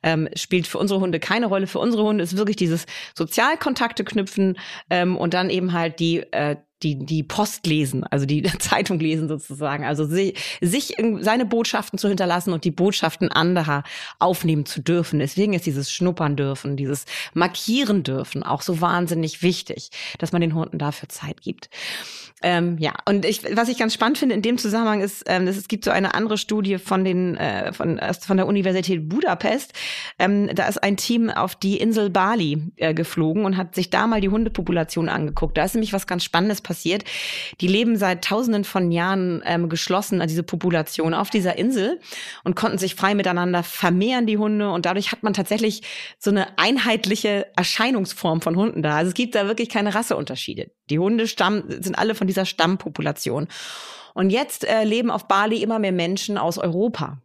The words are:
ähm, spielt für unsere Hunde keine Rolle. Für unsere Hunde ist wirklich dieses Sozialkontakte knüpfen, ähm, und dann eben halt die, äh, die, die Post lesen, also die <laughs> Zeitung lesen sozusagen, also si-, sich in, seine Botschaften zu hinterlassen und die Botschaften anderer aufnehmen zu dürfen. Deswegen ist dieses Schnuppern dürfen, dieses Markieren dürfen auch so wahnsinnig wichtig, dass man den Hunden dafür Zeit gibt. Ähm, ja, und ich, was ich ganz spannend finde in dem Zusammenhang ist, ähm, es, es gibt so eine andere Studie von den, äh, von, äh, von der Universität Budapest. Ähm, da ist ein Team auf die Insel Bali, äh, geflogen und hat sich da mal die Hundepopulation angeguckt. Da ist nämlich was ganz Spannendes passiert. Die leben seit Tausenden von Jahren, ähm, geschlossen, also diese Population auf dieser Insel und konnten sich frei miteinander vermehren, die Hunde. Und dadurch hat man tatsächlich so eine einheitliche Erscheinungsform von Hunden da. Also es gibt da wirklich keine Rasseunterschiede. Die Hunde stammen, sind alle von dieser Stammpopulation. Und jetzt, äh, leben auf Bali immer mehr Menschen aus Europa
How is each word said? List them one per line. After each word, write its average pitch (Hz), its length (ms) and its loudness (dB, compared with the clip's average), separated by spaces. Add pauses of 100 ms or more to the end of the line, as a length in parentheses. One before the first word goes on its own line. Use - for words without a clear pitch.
ähm, 160 340 2
spielt 180 300 0
für - 140 -6
unsere 196 200 2
Hunde 180 200 0
keine 226 260 0
Rolle. 196 220 0
Für 202 120 -4
unsere 226 240 2
Hunde 214 200 2
ist 175 120 -4
wirklich 208 220 2
dieses 165 300 2 (280)
Sozialkontakte 240 880 0
knüpfen, 190 540 0 (320)
ähm, 180 260 2
und 170 200 0
dann 180 160 0
eben 180 220 0
halt 165 260 -2
die, 165 180 2 (160)
äh, 147 220 0 (280)
die, 143 200 -2
die 156 200 -2
Post - 420 -4
lesen, 147 380 0
also 139 240 0
die 151 160 0
<laughs> - 160 -2
Zeitung - 400 0
lesen 160 280 0
sozusagen, 147 560 -6
also 147 220 0
si-, 180 300 0 (260)
sich 202 380 0
in, 226 240 2
seine 226 220 4
Botschaften 220 520 0
zu 208 100 0
hinterlassen 180 460 2
und 160 120 -2
die 175 60 2
Botschaften 180 600 2
anderer 160 500 2 (380)
aufnehmen 160 480 2
zu - 160 -8
dürfen. 170 340 2
Deswegen 190 360 2
ist 170 120 0
dieses 139 260 -2
Schnuppern 165 440 0
dürfen, 139 420 -2
dieses 139 280 -2 (280)
Markieren 202 720 2
dürfen 135 400 -4
auch - 180 -2
so 170 180 -2
wahnsinnig 170 640 0
wichtig, - 480 -2 (300)
dass 165 140 -2
man 175 80 4
den 165 120 2
Hunden 160 240 -4
dafür 147 320 -4
Zeit - 320 -12
gibt. - 300 -10 (720)
Ähm, 175 340 2
ja, 156 160 -2 (160)
und 202 160 4
ich, - 160 0 (160)
was 233 100 2
ich 247 120 -2
ganz 220 160 0
spannend 233 240 2
finde 254 160 2
in 208 80 0
dem 240 160 2
Zusammenhang 214 420 2
ist, 196 240 -4
ähm, 185 220 2
es, 190 100 0
es 202 100 -10
gibt 214 160 -4
so 202 60 2
eine 190 240 2
andere 214 240 0
Studie 196 400 0
von 190 260 0
den, 180 320 2
äh, 98 380 -2
von, - 240 0
äh, - 160 -2
von 196 240 0
der 190 80 4
Universität 185 640 0
Budapest. 226 640 0 (460)
Ähm, 202 340 4
da 196 140 0
ist - 160 -2
ein 196 140 2
Team 233 340 2
auf - 240 -2
die 196 240 0
Insel 214 320 2
Bali, 185 500 2 (140)
äh, 160 180 0
geflogen 165 500 0
und 190 140 2
hat 180 160 -4
sich 180 160 -2
da 190 160 4
mal 226 160 2
die 190 80 2
Hundepopulation 175 800 0
angeguckt. 151 480 -2
Da 156 80 4
ist 185 80 -4
nämlich 220 200 0
was 190 120 -2
ganz 180 180 -4
Spannendes 190 380 0
passiert. 180 440 -2 (540)
Die 180 80 0
leben 220 300 4
seit 185 260 0
Tausenden 214 420 2
von 180 260 2
Jahren, 180 520 0
ähm, 170 240 0
geschlossen, 180 540 0
also 165 120 0
diese 170 100 0
Population 165 720 0
auf 190 160 -2
dieser 180 260 2
Insel 240 420 0 (440)
und 180 120 0
konnten - 220 0
sich 180 160 -2
frei 196 220 2
miteinander 180 480 2
vermehren, 214 640 2
die 214 100 2
Hunde. 208 320 2
Und 175 160 -2
dadurch 185 260 0
hat - 120 -8
man 214 100 0
tatsächlich 214 480 0 (380)
so - 100 0
eine 202 300 2
einheitliche 214 960 2
Erscheinungsform 180 840 0
von 165 140 0
Hunden 190 280 0
da. 151 140 2
Also 165 120 2
es 175 60 -4
gibt 247 180 -2
da 202 140 2
wirklich 226 220 -2
keine 202 260 0
Rasseunterschiede. - 720 -4 (200)
Die 147 100 2
Hunde 220 280 2
stammen, 202 360 0 (180)
sind 180 160 -4
alle 220 180 2
von 196 120 0
dieser 190 180 0
Stammpopulation. 156 1000 -2 (680)
Und 190 160 2
jetzt, 247 380 0
äh, 220 160 4
leben 226 280 2
auf 214 160 -4
Bali 214 340 2
immer 226 180 0
mehr 202 120 2
Menschen 185 460 0
aus 170 200 0
Europa 165 680 -2